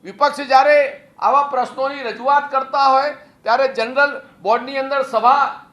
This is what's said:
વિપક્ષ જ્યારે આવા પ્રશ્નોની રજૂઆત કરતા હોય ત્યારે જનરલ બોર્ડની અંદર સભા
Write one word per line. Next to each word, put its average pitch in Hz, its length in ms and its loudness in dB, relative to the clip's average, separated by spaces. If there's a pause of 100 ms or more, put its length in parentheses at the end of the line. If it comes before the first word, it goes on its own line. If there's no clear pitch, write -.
વિપક્ષ 233 360 -2
જ્યારે 277 680 2 (120)
આવા 262 240 2
પ્રશ્નોની 269 600 -6
રજૂઆત 269 480 -2
કરતા 269 320 -2
હોય 269 280 2 (320)
ત્યારે 247 240 2
જનરલ 262 540 -2 (200)
બોર્ડની 240 360 -2
અંદર 269 260 -2
સભા 262 680 -2